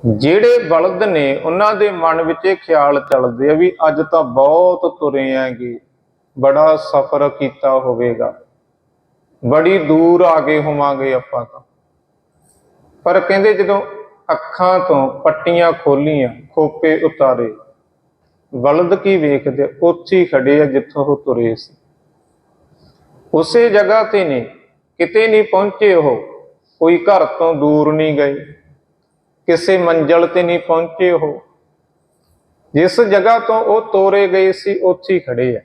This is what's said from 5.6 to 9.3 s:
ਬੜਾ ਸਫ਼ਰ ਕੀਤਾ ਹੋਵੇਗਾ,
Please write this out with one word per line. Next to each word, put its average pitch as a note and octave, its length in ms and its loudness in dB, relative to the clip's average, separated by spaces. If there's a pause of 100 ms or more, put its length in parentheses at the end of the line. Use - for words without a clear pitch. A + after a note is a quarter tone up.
ਬੜਾ D3 380 4
ਸਫ਼ਰ D3 520 -2
ਕੀਤਾ C3+ 500 -4
ਹੋਵੇਗਾ, A#2+ 640 -4 (1040)